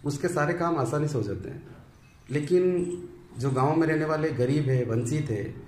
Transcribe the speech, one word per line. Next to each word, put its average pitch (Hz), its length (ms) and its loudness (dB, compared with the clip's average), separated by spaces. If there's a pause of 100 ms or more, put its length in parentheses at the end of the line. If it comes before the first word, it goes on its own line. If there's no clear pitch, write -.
उसके 147 220 -2
सारे 156 260 2
काम 170 240 0
आसानी 147 300 0
से 143 100 -2
हो 107 60 0
जाते 95 260 -6
हैं। - 180 -14 (640)
लेकिन 175 540 2 (520)
जो 131 140 -2
गांव 135 240 2
में 160 120 4
रहने 156 180 2
वाले 156 240 0
गरीब 135 340 2
है, 127 220 2
वंचित 117 440 0
है 101 260 -4 (120)